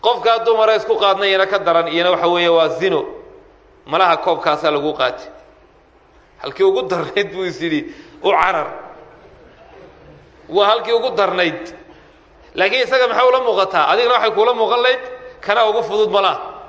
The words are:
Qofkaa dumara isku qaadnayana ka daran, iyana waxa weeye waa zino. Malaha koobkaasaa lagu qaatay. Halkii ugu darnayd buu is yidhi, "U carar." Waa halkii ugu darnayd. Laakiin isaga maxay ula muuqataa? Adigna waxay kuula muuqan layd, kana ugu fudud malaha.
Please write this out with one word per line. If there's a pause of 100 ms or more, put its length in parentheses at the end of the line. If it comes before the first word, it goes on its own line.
Qofkaa
dumara
isku
qaadnayana
ka
daran,
iyana
waxa
weeye
waa
zino. (840)
Malaha
koobkaasaa
lagu
qaatay. (1120)
Halkii
ugu
darnayd
buu
is
yidhi, (280)
"U
carar." (1800)
Waa
halkii
ugu
darnayd. (800)
Laakiin
isaga
maxay
ula
muuqataa?
Adigna
waxay
kuula
muuqan
layd, (400)
kana
ugu
fudud
malaha. (280)